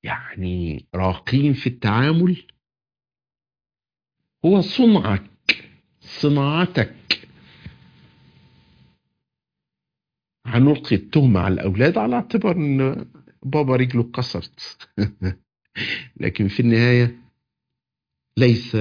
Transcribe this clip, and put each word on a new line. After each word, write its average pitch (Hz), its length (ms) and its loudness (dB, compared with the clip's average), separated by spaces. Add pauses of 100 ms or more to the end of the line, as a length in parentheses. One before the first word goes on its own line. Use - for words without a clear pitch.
يعني 87 800 -8 (100)
راقين 123 580 0
في 131 140 -4
التعامل؟ 143 760 0 (2000)
هو 190 160 6
صنعك، - 1080 0 (320)
صناعتك. 147 1300 -2 (3250)
هنلقي 123 500 2
التهمة 120 440 2
على 95 140 0
الأولاد 107 440 0
على 233 180 -2
اعتبار 202 400 -2
إن 139 500 -2 (380)
بابا 135 320 0
رجله 127 260 0
اتكسرت. - 880 -10 (540)
<laughs> - 760 -12
لكن 95 260 -2
في - 120 -4
النهاية 120 600 2 (1160)
ليس 120 440 2